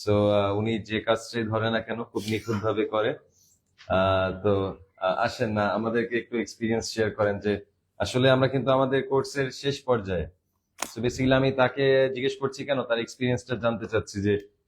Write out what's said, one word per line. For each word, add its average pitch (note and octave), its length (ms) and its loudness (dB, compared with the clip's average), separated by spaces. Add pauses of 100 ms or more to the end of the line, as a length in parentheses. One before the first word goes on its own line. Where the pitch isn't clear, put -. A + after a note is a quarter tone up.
So, G#2 60 2
আহ, G#2 460 4
উনি A2 220 -2
যে G#2+ 220 -4
কাজটাই A#2 420 -2
ধরে A2 280 0
না A2 100 0
কেন A2+ 220 -8
খুব G#2+ 240 -6
নিখুঁতভাবে G#2+ 580 0
করে। G#2+ 240 0
আহ, F#2+ 1300 -2
তো, G2 340 2 (200)
আহ, F#2 220 0
আসেন A#2 320 -2
না, G#2 160 2
আমাদেরকে A2+ 500 0
একটু A#2 200 -4
এক্সপিরিয়েন্স A2 480 -2
শেয়ার G#2+ 260 0
করেন G2+ 280 0
যে G2+ 260 -2 (320)
আসলে B2+ 320 2
আমরা C3 180 4
কিন্তু C3 240 0
আমাদের C3 360 2
কোর্সের C3+ 440 -2
শেষ C#3 300 -4
পর্যায়ে। F#2 460 0 (520)
So - 220 -8
basically B2+ 320 2
আমি C3 180 4
তাকে C3+ 640 4
জিজ্ঞেস C3 260 -2
করছি C3+ 260 -6
কেন, C3 180 -2
তার A#2 160 0
এক্সপিরিয়েন্সটা B2 560 -2
জানতে A2+ 300 -2
চাচ্ছি G#2 360 -2
যে G2+ 260 2 (200)